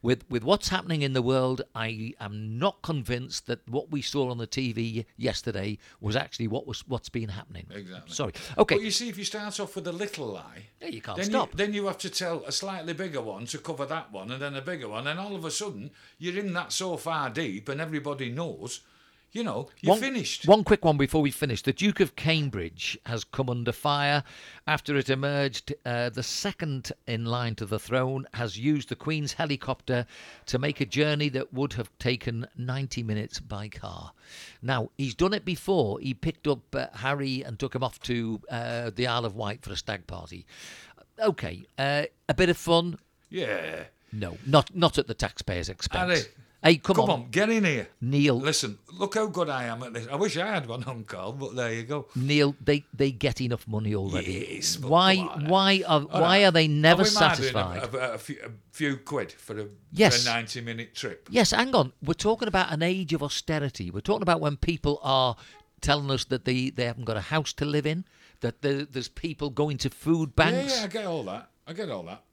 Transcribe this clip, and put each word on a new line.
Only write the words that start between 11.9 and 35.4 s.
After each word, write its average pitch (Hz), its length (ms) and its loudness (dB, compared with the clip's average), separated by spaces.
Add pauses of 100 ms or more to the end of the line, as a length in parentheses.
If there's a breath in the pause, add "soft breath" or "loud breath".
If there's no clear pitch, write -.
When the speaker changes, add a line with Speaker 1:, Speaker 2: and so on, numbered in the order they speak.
Speaker 2:
to 190 100 -6
tell 170 360 -4
a 139 60 -8
slightly 175 420 -6
bigger 156 280 -6
one 107 240 -8
to 143 140 -8
cover 139 260 -6
that 156 260 -8
one, 101 200 -10
and 131 100 -8
then 143 140 -6
a 135 60 -6
bigger 139 280 -8
one, 113 160 -6
and 156 140 -4
all 202 160 -8
of 160 100 -10
a 151 60 -6
sudden, 139 400 -8 (260 soft breath)
you're 175 220 -4
in 196 140 -4
that 175 200 -4
so 180 240 -4
far 156 320 -2
deep, 110 400 -4
and 139 100 -4
everybody 143 520 -6
knows. 123 480 -8 (520 soft breath)
You 226 120 -4
know, 147 260 -4 (100)
you're 160 120 6
Speaker 1:
One, 214 80 8
Speaker 2:
finished. 240 480 -2
Speaker 1:
one 202 160 10
quick 208 200 6
one 156 140 6
before 143 240 4
we 143 80 4
finish. 127 320 -2
The 139 100 0
Duke 196 280 2
of 170 160 2
Cambridge 107 880 -2
has 117 180 -4
come - 240 -2
under 120 240 -2
fire 143 520 2 (420 loud breath)
after 147 320 0
it 135 100 2
emerged, 139 640 0 (140)
uh, 120 240 0
the 117 140 -6
second 151 680 -4 (140)
in 117 200 -4
line 117 320 -2
to 110 100 -6
the 107 100 -2
throne 131 560 -2
has 110 240 -4
used 139 320 0
the - 60 -4
Queen's 151 380 -4
helicopter 131 760 -2 (400 loud breath)
to 127 100 0
make 143 240 -2
a 135 60 2
journey 147 420 2
that 131 240 -4
would 135 200 -2
have 120 260 -6
taken 120 480 -2 (100)
ninety 127 460 -4
minutes 107 360 -4
by 104 280 -8
car. 87 460 -12 (500 loud breath)
Now, 123 340 0
he's 135 160 -2
done 190 220 4
it 175 100 -6